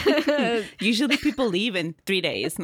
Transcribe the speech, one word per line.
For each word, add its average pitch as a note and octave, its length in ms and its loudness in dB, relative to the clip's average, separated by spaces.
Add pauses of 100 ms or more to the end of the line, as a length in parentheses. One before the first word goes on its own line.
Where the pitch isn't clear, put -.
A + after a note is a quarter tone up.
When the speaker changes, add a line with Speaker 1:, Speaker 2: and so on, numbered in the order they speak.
(380)
Speaker 1:
<laughs> A3+ 420 -2
Speaker 2:
Usually A#3+ 380 2
people C4+ 280 0
leave G3 300 -2
in E3+ 180 -4 (120)
three F#3+ 160 0
days. D3+ 420 -2